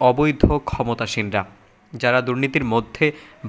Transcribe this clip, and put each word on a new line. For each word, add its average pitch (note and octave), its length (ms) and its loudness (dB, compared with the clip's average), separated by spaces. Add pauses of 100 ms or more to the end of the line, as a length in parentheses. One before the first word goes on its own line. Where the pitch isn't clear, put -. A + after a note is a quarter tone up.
অবৈধ C#3+ 580 2
ক্ষমতাসীনরা। A2 880 -4 (480)
যারা B2 280 2
দুর্নীতির C3 440 -2
মধ্যে A#2 480 0 (360)